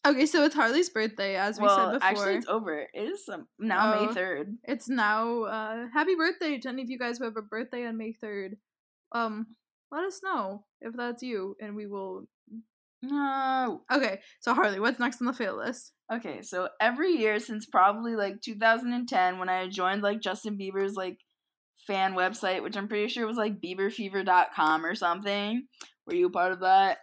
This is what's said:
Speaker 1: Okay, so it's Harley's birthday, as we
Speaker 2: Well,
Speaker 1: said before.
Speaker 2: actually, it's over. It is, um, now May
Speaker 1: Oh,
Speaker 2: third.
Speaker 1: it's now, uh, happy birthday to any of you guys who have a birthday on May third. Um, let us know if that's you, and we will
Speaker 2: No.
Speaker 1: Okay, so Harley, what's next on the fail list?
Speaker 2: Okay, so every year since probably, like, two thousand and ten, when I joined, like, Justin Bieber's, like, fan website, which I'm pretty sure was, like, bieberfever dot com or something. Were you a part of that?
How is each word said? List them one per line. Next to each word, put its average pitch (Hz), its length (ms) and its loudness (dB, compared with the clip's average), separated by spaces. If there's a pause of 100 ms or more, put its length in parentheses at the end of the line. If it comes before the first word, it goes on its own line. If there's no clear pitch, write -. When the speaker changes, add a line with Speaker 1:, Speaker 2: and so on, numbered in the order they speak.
Speaker 1:
Okay, 285 180 6
so 302 200 6
it's 294 100 4
Harley's 294 340 4
birthday, 208 480 -2
as 208 220 -2
we 208 80 2
Speaker 2:
Well, 202 100 8
Speaker 1:
said 190 220 4
before. 185 100 4
Speaker 2:
actually, 196 280 2
it's - 120 -4
over. 185 320 -2
It - 140 -8
is, 320 340 -6
um, 180 180 -12 (120)
now 214 360 2
May 208 140 2
Speaker 1:
Oh, 233 60 -4
Speaker 2:
third. 185 500 -4
Speaker 1:
it's 240 240 -4
now, 226 540 0
uh, 220 500 -6
happy 320 220 2
birthday 330 440 0
to 254 120 -8
any 262 120 -6
of 233 80 -8
you 254 80 -8
guys 240 200 -4
who 254 60 -4
have 220 120 -6
a 214 60 -6
birthday 233 440 -8
on 226 120 -6
May 220 160 -8
third. 202 420 -8 (560)
Um, 220 440 -4 (340)
let 320 140 -4
us 381 180 -6
know 214 420 -4 (160)
if 233 160 -10
that's 240 260 -6
you, 202 380 -6
and 208 160 -10
we 214 100 -10
will 196 400 -8 (760)
Speaker 2:
No. 269 880 0
Speaker 1:
Okay, 254 300 2 (200)
so 240 120 2
Harley, 208 260 4
what's 226 200 2
next 247 240 -2
on 240 40 0
the 254 60 0
fail 196 240 -2
list? - 380 -6 (180)
Speaker 2:
Okay, 214 300 -8
so 185 260 -4 (120)
every 269 320 4
year 214 260 2
since 214 260 -6
probably, 220 500 4
like, 202 280 -2
two 226 140 -8
thousand 226 360 4
and 247 160 -4
ten, 185 300 2
when 185 100 -4
I 185 200 0
joined, 190 340 0
like, 202 180 2
Justin 202 380 -4
Bieber's, 196 380 -2
like, 185 220 -6 (680)
fan 190 260 0
website, 185 500 0
which 208 140 -6
I'm 202 120 -4
pretty 214 200 0
sure 240 180 -4
was, 233 120 -4
like, 208 220 -2
bieberfever 190 640 -4
dot 180 300 6
com 160 300 4
or 175 100 -2
something. 202 720 -2 (400)
Were - 80 -6
you 180 120 4
a 180 40 2
part 180 220 2
of 180 80 -6
that? 190 420 6